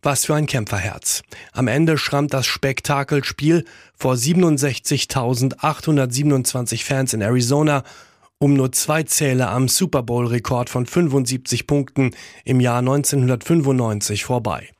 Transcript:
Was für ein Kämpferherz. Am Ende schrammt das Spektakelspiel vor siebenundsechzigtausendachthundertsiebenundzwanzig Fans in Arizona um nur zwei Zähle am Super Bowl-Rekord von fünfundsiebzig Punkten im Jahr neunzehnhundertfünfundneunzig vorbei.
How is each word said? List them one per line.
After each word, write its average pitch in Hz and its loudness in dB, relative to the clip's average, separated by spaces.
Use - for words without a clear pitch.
Was 139 0
für 156 0
ein 151 0
Kämpferherz. 104 -4
Am 127 0
Ende 151 2
schrammt 143 -2
das 131 -2
Spektakelspiel 139 0
vor 131 0
siebenundsechzigtausendachthundertsiebenundzwanzig 135 0
Fans 135 -2
in 110 -2
Arizona 131 2
um 143 4
nur 131 2
zwei 156 0
Zähle 127 0
am 123 0
Super 156 0
Bowl-Rekord 120 -2
von 123 -2
fünfundsiebzig 131 0
Punkten 139 0
im 131 2
Jahr 120 2
neunzehnhundertfünfundneunzig 127 0
vorbei. 110 -4